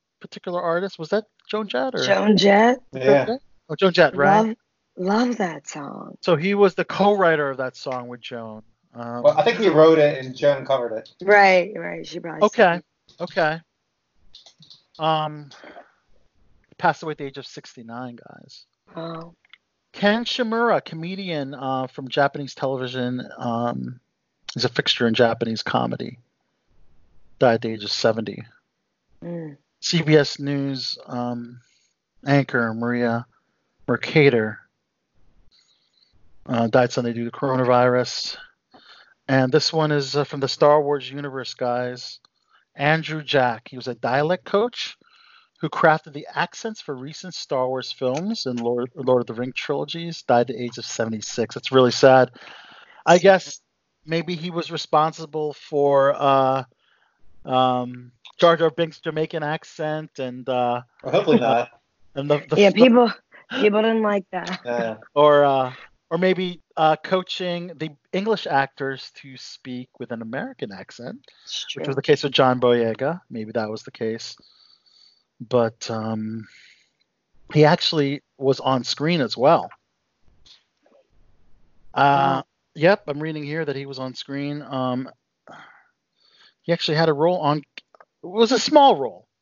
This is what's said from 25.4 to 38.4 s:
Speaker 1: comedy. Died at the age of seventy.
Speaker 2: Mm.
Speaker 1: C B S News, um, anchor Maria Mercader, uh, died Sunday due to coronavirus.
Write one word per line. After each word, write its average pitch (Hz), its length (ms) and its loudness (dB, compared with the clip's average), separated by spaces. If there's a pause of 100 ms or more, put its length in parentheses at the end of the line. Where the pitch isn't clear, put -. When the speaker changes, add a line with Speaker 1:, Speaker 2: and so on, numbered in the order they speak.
Speaker 1:
comedy. 123 560 -6 (1200)
Died 123 160 6
at 113 80 -4
the 117 80 -6
age 107 140 -10
of 104 60 -8
seventy. 110 540 -2 (800)
Speaker 2:
Mm. 165 320 -12 (240)
Speaker 1:
C 165 220 -2
B 151 140 4
S 143 220 0
News, 139 680 -6
um, 123 540 -10 (640)
anchor 135 480 0
Maria 120 520 -2 (600)
Mercader, 120 720 2 (1900)
uh, 117 200 0
died 120 260 4
Sunday 120 220 -4
due 117 100 -6
to 117 60 -8
coronavirus. 123 1080 0 (920)